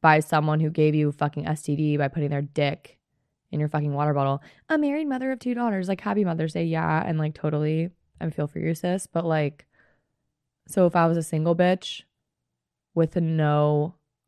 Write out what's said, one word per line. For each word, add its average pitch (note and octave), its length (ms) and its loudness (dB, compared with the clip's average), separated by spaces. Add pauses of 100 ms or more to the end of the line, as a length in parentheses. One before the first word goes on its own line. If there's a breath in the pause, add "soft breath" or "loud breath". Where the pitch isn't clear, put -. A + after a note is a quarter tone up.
by D#3 200 6
someone D3+ 400 0
who D#3 80 0
gave D3+ 260 2
you D3+ 160 2
fucking D3 340 -4
S D#3 180 -4
T D3 120 -2
D D3 220 0
by C#3+ 100 0
putting D3 220 -4
their C#3+ 120 -2
dick D3 560 -4 (540)
in D3 80 -4
your D3+ 80 0
fucking D3 260 -2
water D3 200 0
bottle. C#3 280 0 (280 soft breath)
A D#4+ 80 2
married D4 320 0
mother C4 240 -4
of A#3+ 60 -8
two B3 140 -4
daughters, G#3 360 -2
like, F#3+ 100 -2
happy G3+ 240 0
Mother's D#3+ 300 -2
Day, E3+ 100 -2
yeah, D#3+ 420 0
and, D#3+ 140 -2
like, D3+ 140 -2
totally, D#3 560 -2 (320)
I E3 80 -2
feel D3+ 180 -4
for E3 120 -10
you, E3 160 -2
sis, F3+ 320 -4
but, E3+ 180 -2
like, D3+ 400 -2 (1040)
so F#3 160 2
if E3+ 100 2
I E3+ 120 4
was E3+ 100 2
a E3 60 -2
single D#3+ 300 0
bitch F3+ 500 0 (920)
with E3 220 0
no D3+ 800 2 (320)